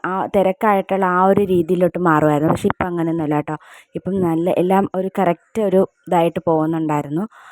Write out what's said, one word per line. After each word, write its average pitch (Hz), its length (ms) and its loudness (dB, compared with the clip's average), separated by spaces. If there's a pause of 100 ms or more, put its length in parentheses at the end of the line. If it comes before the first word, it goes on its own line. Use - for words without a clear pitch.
ആ, 180 80 -4 (140)
തിരക്കായിട്ടുള്ള 190 760 0
ആ 180 200 0
ഒരു 196 200 4
രീതിയിലോട്ട് 180 540 0
മാറുമായിരുന്നു. 151 540 2
പക്ഷേ - 180 -2
ഇപ്പം - 160 -4
അങ്ങനെയൊന്നുമല്ല 165 480 -2
കേട്ടോ. 151 200 -4 (400)
ഇപ്പം 180 260 -6
നല്ല 170 360 0
എല്ലാം 190 260 2 (120)
ഒരു 190 140 -4 (100)
കറക്റ്റ് 180 420 -2
ഒരു 190 200 4 (260)
ഇതായിട്ട് 170 380 0
പോകുന്നുണ്ടായിരുന്നു. 156 760 0 (280)